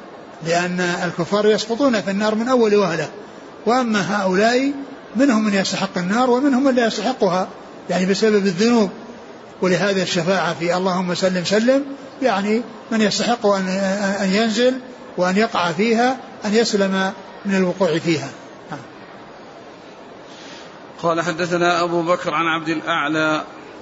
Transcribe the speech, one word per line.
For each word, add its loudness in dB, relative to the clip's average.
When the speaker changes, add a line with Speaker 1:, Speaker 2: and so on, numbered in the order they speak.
Speaker 1:
لأن 0
الكفار 0
يسقطون 2
في -4
النار 0
من -2
أول 4
وهلة، 2
وأما 2
هؤلاء 2
منهم 4
من 2
يستحق -2
النار 2
ومنهم 4
من 4
لا 4
يستحقها، 0
يعني 0
بسبب 4
الذنوب. 4
ولهذا 2
الشفاعة 0
في 0
"اللهم 0
سلم 0
سلم"، 2
يعني 2
من 2
يستحق 2
أن، 2
أن 0
ينزل 2
وأن 2
يقع 2
فيها 2
أن 0
يسلم 2
من 0
الوقوع 2
فيها. -2
Speaker 2:
قال: 2
حدثنا 0
أبو 0
بكر 0
عن 0
عبد -2
الأعلى. 0